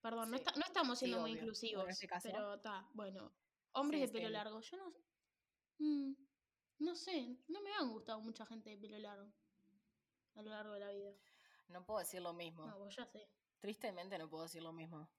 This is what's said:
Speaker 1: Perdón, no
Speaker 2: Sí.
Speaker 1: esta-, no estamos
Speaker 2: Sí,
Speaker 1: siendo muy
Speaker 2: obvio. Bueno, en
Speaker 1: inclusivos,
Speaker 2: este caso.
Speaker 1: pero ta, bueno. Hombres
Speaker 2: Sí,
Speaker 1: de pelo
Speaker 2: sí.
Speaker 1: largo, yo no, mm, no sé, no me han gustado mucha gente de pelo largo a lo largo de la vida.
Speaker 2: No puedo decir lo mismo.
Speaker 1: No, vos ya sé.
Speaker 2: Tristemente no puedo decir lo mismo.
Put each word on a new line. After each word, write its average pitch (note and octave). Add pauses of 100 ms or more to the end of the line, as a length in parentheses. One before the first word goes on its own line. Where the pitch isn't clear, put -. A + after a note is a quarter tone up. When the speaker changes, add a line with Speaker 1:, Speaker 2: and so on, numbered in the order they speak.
Speaker 1:
Perdón, A3+
no B3+
Speaker 2:
Sí. B3+
Speaker 1:
esta-, -
no E4+
estamos D#4+
Speaker 2:
Sí, B3+
Speaker 1:
siendo A#3+
muy A3+
Speaker 2:
obvio. -
Bueno, -
en A3+
Speaker 1:
inclusivos, F#3+
Speaker 2:
este F#3+
caso. F3+
Speaker 1:
pero G3+
ta, G#3
bueno. G3 (420)
Hombres D4
Speaker 2:
Sí, B3+
Speaker 1:
de G#3+
pelo A3+
Speaker 2:
sí. A3
Speaker 1:
largo, G#3+
yo C#4
no, F#4+ (880)
mm, C#4+ (680)
no E4+
sé, C#4 (100)
no F#4+
me G4+
han E4
gustado A3
mucha A3+
gente A3
de G#3
pelo G#3
largo G#3 (1040)
a G#3+
lo G#3+
largo G#3+
de G3+
la G3+
vida. G3+ (560)
Speaker 2:
No F3+
puedo G#3+
decir F#3
lo F3
mismo. E3
Speaker 1:
No, G3
vos G3+
ya A#3+
sé. G#3+ (300)
Speaker 2:
Tristemente G3
no D#3+
puedo D#3+
decir E3
lo D#3+
mismo. D#3+